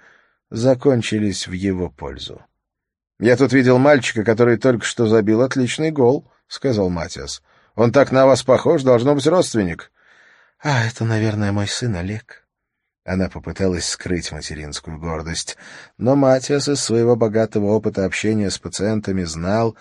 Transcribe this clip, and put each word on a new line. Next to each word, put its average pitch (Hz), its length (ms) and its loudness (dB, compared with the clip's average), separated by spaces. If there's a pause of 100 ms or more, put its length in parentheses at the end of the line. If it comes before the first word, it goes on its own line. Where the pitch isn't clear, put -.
(480)
закончились 117 1000 0
в 90 60 -10
его 92 380 -4
пользу. - 520 -14 (800)
«Я 117 160 4
тут 123 160 4
видел 127 260 6
мальчика, 131 460 4
который 117 320 4
только 117 280 0
что - 220 -2
забил 110 360 4
отличный 135 480 -2
гол», — 139 400 2 (180)
сказал 104 420 -2
Матиас. 78 520 -8 (320)
«Он 120 180 2
так 131 180 4
на 131 160 4
вас 131 160 4
похож, 135 400 2
должно 127 320 4
быть, 135 120 -2
родственник». 113 680 0 (680)
«А, 131 240 -2
это, 113 200 -6
наверное, 107 480 -2
мой 101 160 -2
сын 120 260 -4
Олег». 92 520 -10 (580)
Она 92 240 -2
попыталась 87 580 -4
скрыть - 460 -6
материнскую 76 640 -12
гордость, 80 600 -10 (400)
но 123 180 0
Матиас 135 520 0
из 143 120 -2
своего 117 360 2
богатого 110 500 0
опыта 107 380 0
общения 104 460 -2
с - 80 -8
пациентами 98 640 -4
знал, 90 560 -2